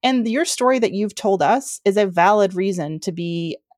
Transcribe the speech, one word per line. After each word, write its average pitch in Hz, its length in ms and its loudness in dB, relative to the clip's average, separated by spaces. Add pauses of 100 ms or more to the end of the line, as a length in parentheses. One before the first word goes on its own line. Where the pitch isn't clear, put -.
And 247 240 0
your 254 200 0
story 254 320 0
that 226 140 0
you've 202 220 -4
told 190 280 0
us 220 420 0
is 196 140 4
a 208 80 4
valid 190 480 4
reason 180 460 -4
to 185 120 -6
be 170 460 -6 (200)